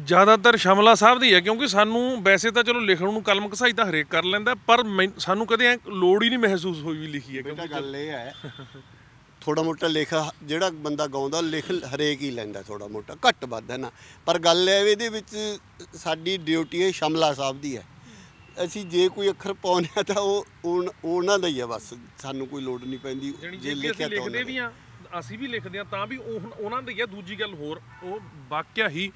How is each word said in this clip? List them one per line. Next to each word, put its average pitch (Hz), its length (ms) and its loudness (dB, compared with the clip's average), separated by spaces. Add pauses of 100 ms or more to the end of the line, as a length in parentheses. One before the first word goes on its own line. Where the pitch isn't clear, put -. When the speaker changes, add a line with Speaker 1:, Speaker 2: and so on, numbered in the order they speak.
Speaker 1:
ਜ਼ਿਆਦਾਤਰ 202 500 8
ਸ਼ਮਲਾ 202 380 8
ਸਾਹਿਬ 226 240 8
ਦੀ 240 160 6
ਹੈ, 180 60 8
ਕਿਉਂਕਿ 226 280 -2
ਸਾਨੂੰ 226 540 2
ਵੈਸੇ 196 280 4
ਤਾਂ, 220 140 2
ਚਲੋ, 240 160 0
ਲਿਖਣ 185 240 2
ਨੂੰ 214 180 -2
ਕਲਮ 202 320 0
ਘਸਾਈ 240 180 2
ਤਾਂ 202 180 0
ਹਰੇਕ 156 160 0
ਕਰ 165 180 0
ਲੈਂਦਾ, 208 300 0
ਪਰ 233 280 4
ਮੈਂ, 196 260 0 (100)
ਸਾਨੂੰ 208 280 -2
ਕਦੇ 226 200 2
ਐਂ 247 100 4 (120)
ਲੋੜ 190 340 4
ਹੀ 233 60 4
ਨਹੀਂ 247 100 0
ਮਹਿਸੂਸ 185 400 0
ਹੋਈ 156 200 -6
ਵੀ 156 80 -10
ਲਿਖੀ 135 320 -10
ਹੈ, 131 40 -10
Speaker 2:
ਬੇਟਾ, 151 240 -10
Speaker 1:
ਕਿਉਂਕਿ 147 80 -10
Speaker 2:
ਗੱਲ 139 220 -8
ਇਹ 147 120 -8
ਹੈ, 135 260 -10 (1080)
ਥੋੜ੍ਹਾ 156 240 0
ਮੋਟਾ 165 220 -2
ਲਿਖ, 156 280 0 (280)
ਜਿਹੜਾ 160 280 0
ਬੰਦਾ 151 360 -4
ਗਾਉਂਦਾ, 139 340 -4
ਲਿਖ 160 300 -4
ਹਰੇਕ 147 500 -2
ਹੀ 143 100 -6
ਲੈਂਦਾ, 104 320 -10
ਥੋੜ੍ਹਾ 104 260 -12
ਮੋਟਾ, 107 280 -12 (120)
ਘੱਟ - 160 0
ਵੱਧ 113 260 -10
ਹੈ 123 60 -6
ਨਾ। 131 140 -8 (360)
ਪਰ 175 120 2
ਗੱਲ 170 300 4
ਇਹ, 196 160 4
ਇਹਦੇ 214 240 2
ਵਿੱਚ 214 500 -8 (360)
ਸਾਡੀ 165 420 -4
ਡਿਊਟੀ 160 420 -2
ਇਹ 185 140 2
ਸ਼ਮਲਾ 156 420 0
ਸਾਹਿਬ 135 260 -4
ਦੀ 139 160 -6
ਹੈ। 104 80 -12 (800)
ਅਸੀਂ 190 220 -8
ਜੇ 175 220 4
ਕੋਈ 196 220 0
ਅੱਖਰ 196 220 -6
ਪਾਉਂਦੇ 180 440 0
ਹਾਂ 202 80 0
ਤਾਂ 202 180 0
ਉਹ 196 240 0 (180)
ਉਨ-, 175 260 0 (140)
ਉਹਨਾਂ 180 340 2
ਦਾ 180 100 0
ਹੀ 135 120 -2
ਆ 120 60 -4
ਬਸ, 113 280 -10 (240)
ਸਾਨੂੰ 135 280 -8
ਕੋਈ 139 160 -10
ਲੋੜ 127 220 -6
ਨਹੀਂ 131 140 -8
ਪੈਂਦੀ। 135 440 -8
Speaker 1:
ਜਾਣੀ, 175 140 -12
Speaker 2:
ਜੇ 185 60 -16
Speaker 1:
ਜੇ 143 120 -6
ਵੀ 143 60 -6
ਅਸੀਂ 143 80 -4
Speaker 2:
ਲਿਖਿਆ 165 200 -4
ਤਾਂ 208 80 -6
Speaker 1:
ਲਿਖਦੇ 226 220 -6
Speaker 2:
ਉਹਨਾਂ 247 60 -4
Speaker 1:
ਵੀ 262 140 -8
ਹਾਂ, 240 120 -6 (480)
ਅਸੀਂ 190 200 -12
ਵੀ 269 80 -8
ਲਿਖਦੇ 202 320 -8
ਹਾਂ, 202 60 -8
ਤਾਂ 202 220 -6
ਵੀ 254 100 -10
ਉਹ, 226 240 -10 (180)
ਉਹਨਾਂ 226 240 -6
ਦਾ 247 100 -12
ਹੀ 196 80 -8
ਆ। 240 60 -2
ਦੂਜੀ 196 340 -12
ਗੱਲ 208 140 -6
ਹੋਰ, 156 260 -10 (220)
ਉਹ 190 180 -10 (280)
ਵਾਕਿਆ 165 400 -4
ਹੀ 180 280 -6